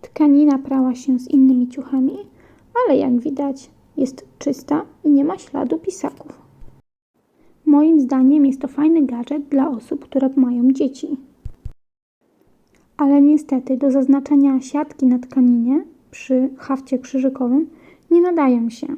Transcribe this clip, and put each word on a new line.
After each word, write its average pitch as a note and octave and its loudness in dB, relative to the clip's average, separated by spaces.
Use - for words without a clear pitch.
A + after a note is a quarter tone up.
Tkanina C#4+ 2
prała C4 -2
się B3+ -4
z B3+ -10
innymi C4 2
ciuchami, C4+ -4
ale D4 2
jak B3+ 0
widać, C#4 -8
jest C4+ -6
czysta C#4+ -6
i D4+ 2
nie C#4 4
ma F#4 -4
śladu C#4 -6
pisaków. - -12
Moim D4+ 4
zdaniem C4+ 2
jest C4+ -2
to C#4 -8
fajny D#4 0
gadżet B3+ -8
dla C#4+ 0
osób, B3+ -10
które C4 -2
mają B3 2
dzieci. C4+ -4
Ale C#4+ 2
niestety C#4+ 0
do C4+ 0
zaznaczenia C#4 2
siatki C#4+ -4
na B3 2
tkaninie B3 0
przy C4 -2
hafcie C4+ -6
krzyżykowym C4 -2
nie E4+ 4
nadają C4+ 0
się. - -14